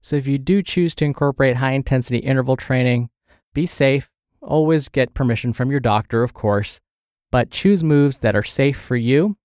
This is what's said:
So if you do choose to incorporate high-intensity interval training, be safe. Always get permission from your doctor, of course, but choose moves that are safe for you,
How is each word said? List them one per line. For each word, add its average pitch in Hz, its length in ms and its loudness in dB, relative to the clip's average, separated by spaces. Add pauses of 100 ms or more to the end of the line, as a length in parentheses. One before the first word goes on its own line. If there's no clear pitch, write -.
So - 140 -6
if 139 120 -2
you 139 100 0
do 180 260 0
choose 175 320 -2
to 151 100 0
incorporate 139 520 0
high-intensity 131 600 -2
interval 131 360 0
training, 123 540 0 (440)
be 156 120 -2
safe. 139 440 0 (320)
Always 156 480 0
get 127 240 -2
permission 120 400 -2
from 127 160 -4
your 143 100 0
doctor, 113 440 0
of 123 100 -4
course, 104 480 -2 (500)
but 123 200 0
choose 190 320 2
moves 143 360 2
that 104 160 0
are 104 60 2
safe 139 380 -2
for - 160 -4
you, 139 500 2